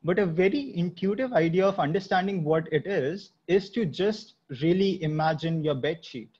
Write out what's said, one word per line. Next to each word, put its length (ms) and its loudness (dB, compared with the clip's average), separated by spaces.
But 160 0
a 80 4
very 500 0
intuitive 560 -2
idea 320 4
of 140 2
understanding 640 0
what 280 0
it 140 0
is, 460 -4
is 240 2
to 160 -2
just 480 -4
really 400 2
imagine 640 0
your 100 0
bed 320 -4
sheet. 240 -14